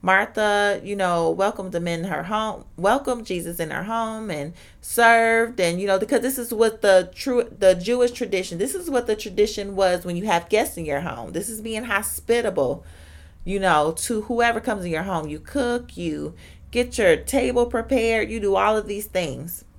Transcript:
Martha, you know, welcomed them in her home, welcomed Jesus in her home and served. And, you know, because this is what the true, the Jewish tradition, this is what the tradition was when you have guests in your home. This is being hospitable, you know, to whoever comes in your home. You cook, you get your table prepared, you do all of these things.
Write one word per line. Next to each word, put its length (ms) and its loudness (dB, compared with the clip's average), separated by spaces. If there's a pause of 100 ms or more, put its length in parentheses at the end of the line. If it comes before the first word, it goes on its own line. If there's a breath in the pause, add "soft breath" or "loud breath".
Martha, 840 2
you 100 -6
know, 360 0
welcomed 420 -2
them 160 -2
in 160 -4
her 200 -4
home, 420 -4 (100)
welcomed 500 0
Jesus 320 -6
in 120 -4
her 140 -6
home 460 -6
and 220 -6 (300 loud breath)
served. 760 4
And, 220 2
you 60 -2
know, 120 4
because 220 2
this 180 -2
is 140 -6
what 300 2
the 320 6
true, 340 -2 (100)
the 160 8
Jewish 380 2
tradition, 460 -4
this 160 -2
is 160 -6
what 160 0
the 100 0
tradition 580 -2
was 300 2
when 120 -4
you 100 -4
have 240 0
guests 260 2
in 80 -8
your 160 -2
home. 320 -8
This 160 -4
is 140 -10
being 220 -6
hospitable, 1000 -2 (600 loud breath)
you 120 -2
know, 400 4
to 240 -2
whoever 380 0
comes 240 -4
in 60 -4
your 140 -2
home. 240 -4
You 120 -8
cook, 560 -4
you 380 -6 (360 loud breath)
get 280 -2
your 180 6
table 480 0
prepared, 680 0
you 100 -6
do 160 2
all 200 4
of 100 -2
these 200 -8
things. 580 -6 (140)